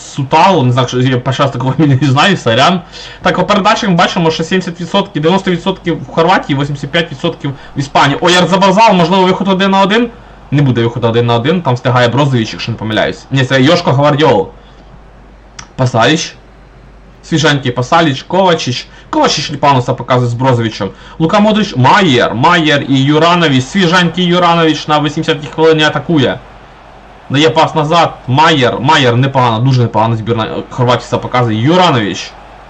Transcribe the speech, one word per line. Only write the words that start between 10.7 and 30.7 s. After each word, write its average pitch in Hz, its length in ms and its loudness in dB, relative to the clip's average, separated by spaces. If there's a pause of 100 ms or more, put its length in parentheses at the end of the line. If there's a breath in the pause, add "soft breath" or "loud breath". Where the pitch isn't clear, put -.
виходу 117 260 -2
один 117 180 0
на 120 80 0
один, 151 280 0
там 123 120 -2
встигає 123 340 0
Брозович, 127 440 0
якщо 90 200 -8
не 104 60 -8
помиляюсь. 104 520 -4
Ні, 135 140 0
це 131 180 0
Йошко 170 300 2
Гвардіол. 139 560 2 (1300 loud breath)
Пасаліч. 131 580 0 (880)
Свіженький 143 500 -2
Пасаліч, 143 500 0
Ковачіч. 170 640 -2 (240 loud breath)
Ковачіч 262 400 -2
непогано 139 320 0
себе 127 160 -4
показує 123 320 -2
з 120 40 -4
Брозовичем. 117 560 -2 (280 loud breath)
Лука 180 220 0
Модрич, 214 360 0
Майєр, 143 580 2
Майєр 151 540 2
і 135 140 2
Юранович. 151 640 2
Свіженький 175 600 0
Юранович 170 640 2
на 151 120 2
вісімдесятій 151 460 -4
хвилині 156 360 2
атакує. 147 560 0 (920)
Дає 151 200 2
пас 160 240 0
назад, 156 400 0 (120)
Майєр, 131 540 2
Майєр 131 360 2
непогано, 123 420 0
дуже 123 240 2
непогано 113 340 0
збірна, 110 280 -4
е, - 260 -8